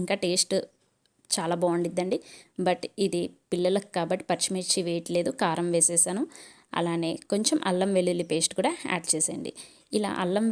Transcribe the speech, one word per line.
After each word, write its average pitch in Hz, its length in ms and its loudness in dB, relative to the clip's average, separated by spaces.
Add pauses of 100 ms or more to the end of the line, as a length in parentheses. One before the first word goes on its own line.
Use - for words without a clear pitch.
ఇంకా 180 140 0 (100)
టేస్ట్ 185 300 2 (800)
చాలా 170 280 0
బాగుండిద్దండి. 175 540 0 (500)
But 180 160 2 (220)
ఇది 175 160 0 (320)
పిల్లలకు 185 440 2
కాబట్టి 180 340 -2
పచ్చిమిర్చి 185 580 -2
వేయట్లేదు, 170 420 0 (120)
కారం 170 320 2
వేసేసాను. 170 480 2 (560)
అలానే 170 320 0 (220)
కొంచెం 214 260 2 (120)
అల్లం 185 260 2
వెల్లుల్లి 175 360 2
పేస్ట్ 165 260 0
కూడా 277 140 2 (180)
యాడ్ 175 240 -2
చేసేయండి. - 380 -2 (440)
ఇలా 208 140 0 (120)
అల్లం 190 300 0